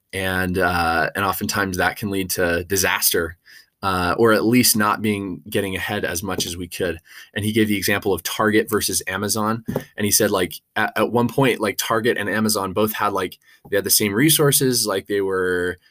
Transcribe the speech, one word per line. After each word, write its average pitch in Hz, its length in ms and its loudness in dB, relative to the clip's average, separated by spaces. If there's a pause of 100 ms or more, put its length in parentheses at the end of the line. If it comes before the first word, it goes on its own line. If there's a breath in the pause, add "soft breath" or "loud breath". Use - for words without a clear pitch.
(120)
And, 92 460 0
uh, 87 580 2
and 98 80 0
oftentimes 98 520 -2
that 90 200 0
can 104 140 -6
lead 95 200 -4
to 87 340 0
disaster, 92 720 0 (460 loud breath)
uh, 90 340 0
or 113 160 6
at 98 140 2
least 117 320 4
not 104 240 0
being, 98 480 -4
getting 101 260 -2
ahead 92 300 -4
as 90 160 -4
much 92 240 -4
as 87 100 -8
we 90 100 -8
could. 85 320 -4 (360 loud breath)
And 101 100 -4
he 107 80 0
gave 107 160 4
the 104 80 2
example 98 380 0
of 85 80 -2
Target 107 480 2
versus 98 360 -2
Amazon. 107 560 -2 (360 loud breath)
And 104 80 0
he 101 40 -2
said, 104 200 2
like, 92 240 0 (200)
at, 107 220 -2
at 107 160 0
one 120 160 2
point, 127 320 2
like, 104 160 -2
Target 113 400 0
and 101 140 -4
Amazon 104 420 0
both 107 220 0
had, 104 180 0
like, 95 260 -4 (300 soft breath)
they 98 80 -2
had 95 80 2
the 95 60 -4
same 107 240 2
resources, 135 720 2
like, 98 200 -2
they 101 140 0
were, 90 580 0 (120 soft breath)